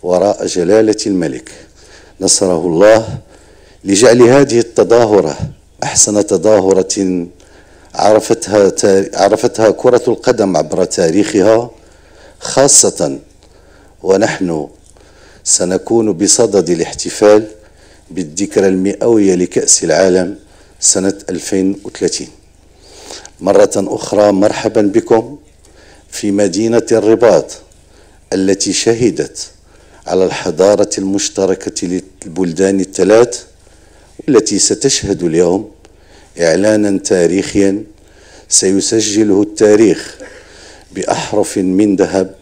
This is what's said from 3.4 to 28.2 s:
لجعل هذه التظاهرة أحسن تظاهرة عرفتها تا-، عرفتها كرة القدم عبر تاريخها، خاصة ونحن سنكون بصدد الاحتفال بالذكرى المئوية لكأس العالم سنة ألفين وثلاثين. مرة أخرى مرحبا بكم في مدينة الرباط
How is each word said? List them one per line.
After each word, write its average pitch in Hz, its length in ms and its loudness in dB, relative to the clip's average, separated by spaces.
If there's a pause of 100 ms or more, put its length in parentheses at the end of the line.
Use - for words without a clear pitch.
لجعل 117 380 4
هذه 127 360 4
التظاهرة 104 800 2 (440)
أحسن - 440 -2
تظاهرة 95 1000 0 (680)
عرفتها 104 720 2
تا-، 98 480 0
عرفتها 107 540 2
كرة 123 380 2
القدم 107 480 -2
عبر 82 280 -2
تاريخها، 101 880 0 (680)
خاصة 90 800 0 (840)
ونحن 92 680 -2 (760)
سنكون 101 680 -2
بصدد 98 580 0
الاحتفال 104 760 0 (640)
بالذكرى 92 580 -4
المئوية 98 680 0
لكأس - 500 -2
العالم 92 540 0 (420)
سنة 95 340 -2 (160)
ألفين 95 540 -4
وثلاثين. - 440 -6 (1120)
مرة 98 360 2
أخرى 104 560 0
مرحبا 107 500 0
بكم 113 560 0 (720)
في - 200 -6
مدينة 104 640 0
الرباط 107 600 2 (800)